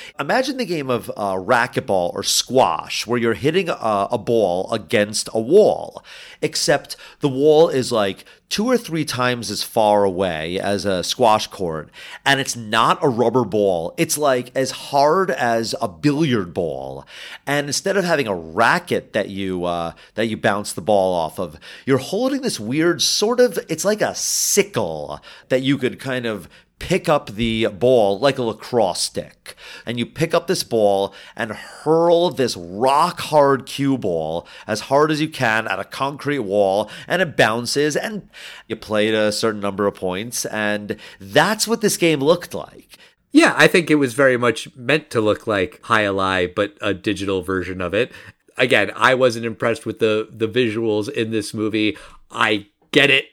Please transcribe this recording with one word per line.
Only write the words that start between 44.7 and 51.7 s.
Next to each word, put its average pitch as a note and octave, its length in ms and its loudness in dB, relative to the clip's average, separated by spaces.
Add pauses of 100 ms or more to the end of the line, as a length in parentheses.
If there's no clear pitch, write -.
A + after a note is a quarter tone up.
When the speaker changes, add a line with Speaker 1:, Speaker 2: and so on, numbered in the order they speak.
Speaker 2:
meant C3+ 360 -2
to A#2 100 0
look G#2 260 0
like G2 400 -2
Jai A2 160 4
Alai, F#2+ 500 0
but G2+ 280 -2
a G#2 120 -2
digital F#2+ 480 -4
version F#2 400 -4
of F2 120 -6
it. B2 180 0 (460)
Again, A#2+ 380 2
I B2 180 4
wasn't A#2+ 320 2
impressed A2+ 400 -4
with A2 140 -6
the, A2 320 0
the A2+ 160 -4
visuals A2 640 0
in A2+ 220 -4
this A2 220 -4
movie. G#2+ 440 -2 (340)